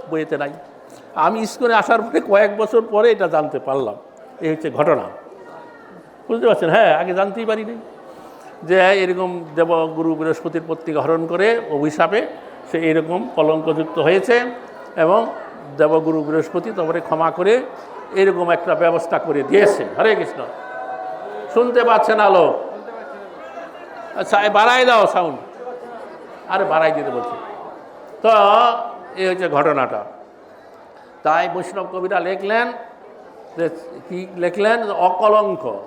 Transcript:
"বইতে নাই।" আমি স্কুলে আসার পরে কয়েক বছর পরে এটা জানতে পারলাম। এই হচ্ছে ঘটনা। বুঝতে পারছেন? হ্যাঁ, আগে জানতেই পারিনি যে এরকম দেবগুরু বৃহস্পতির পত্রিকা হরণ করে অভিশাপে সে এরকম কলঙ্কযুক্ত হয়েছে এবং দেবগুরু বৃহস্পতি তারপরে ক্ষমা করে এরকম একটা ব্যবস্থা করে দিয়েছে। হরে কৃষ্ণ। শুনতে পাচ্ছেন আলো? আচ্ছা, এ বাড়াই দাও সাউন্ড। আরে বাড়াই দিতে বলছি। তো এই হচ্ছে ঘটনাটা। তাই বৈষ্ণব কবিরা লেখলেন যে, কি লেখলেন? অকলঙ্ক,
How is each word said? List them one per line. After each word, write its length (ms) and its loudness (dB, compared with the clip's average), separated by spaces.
"বইতে 280 -4
নাই।" 120 -4
আমি 300 0
স্কুলে 280 0
আসার 280 4
পরে 200 -2
কয়েক 360 4
বছর 240 2
পরে 300 2
এটা 160 0
জানতে 320 -2
পারলাম। 360 -4
এই 100 -2
হচ্ছে 200 -6
ঘটনা। 300 2
বুঝতে 200 0
পারছেন? 220 4
হ্যাঁ, 300 6
আগে 140 -4
জানতেই 320 -2
পারিনি 300 -4
যে 180 4
এরকম 640 2
দেবগুরু 600 0
বৃহস্পতির 520 -4
পত্রিকা 340 -4
হরণ 260 0
করে 340 0
অভিশাপে 560 0
সে 80 -2
এরকম 560 0
কলঙ্কযুক্ত 640 0
হয়েছে 420 4
এবং 320 4
দেবগুরু 460 2
বৃহস্পতি 520 -2
তারপরে 240 -2
ক্ষমা 320 0
করে 300 2
এরকম 340 2
একটা 260 2
ব্যবস্থা 440 0
করে 240 -2
দিয়েছে। 420 4
হরে 180 4
কৃষ্ণ। 280 -6
শুনতে 300 4
পাচ্ছেন 360 4
আলো? 400 6
আচ্ছা, 280 2
এ 60 2
বাড়াই 360 4
দাও 220 6
সাউন্ড। 300 0
আরে 140 0
বাড়াই 280 2
দিতে 180 -2
বলছি। 320 -6
তো 60 6
এই 120 -2
হচ্ছে 220 -2
ঘটনাটা। 560 0
তাই 300 0
বৈষ্ণব 380 -8
কবিরা 280 -2
লেখলেন 540 -2
যে, 120 -2
কি 180 -8
লেখলেন? 540 0
অকলঙ্ক, 960 2